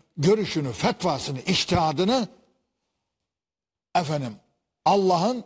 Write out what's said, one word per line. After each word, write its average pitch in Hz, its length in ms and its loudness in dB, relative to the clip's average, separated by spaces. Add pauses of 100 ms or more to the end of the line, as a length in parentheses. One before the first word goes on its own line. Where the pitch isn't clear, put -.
(180)
görüşünü, 160 540 0
fetvasını, 143 680 -2
içtihadını 175 840 0 (1700)
efendim, 143 400 -2 (500)
Allah'ın 190 600 2